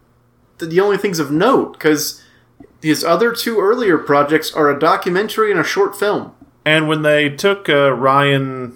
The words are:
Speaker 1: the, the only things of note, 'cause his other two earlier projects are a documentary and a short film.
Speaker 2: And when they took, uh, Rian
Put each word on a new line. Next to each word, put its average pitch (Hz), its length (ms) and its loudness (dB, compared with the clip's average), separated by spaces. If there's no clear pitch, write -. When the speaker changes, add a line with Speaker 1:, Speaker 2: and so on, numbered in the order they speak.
Speaker 1:
the, 170 80 -8
the 165 140 0
only 202 160 2
things 190 200 -4
of 143 140 -4
note, 175 480 0
'cause 151 420 -2
his 151 220 0
other 175 280 2
two 226 280 -4
earlier 202 380 2
projects 147 560 0
are 151 160 2
a 143 100 -2
documentary 196 680 0
and 190 100 0
a 151 40 0
short 196 340 -2
film. 190 340 -4
Speaker 2:
And 156 200 2
when 156 160 -2
they 147 260 2
took, 196 400 -2
uh, 143 220 4
Rian 135 840 0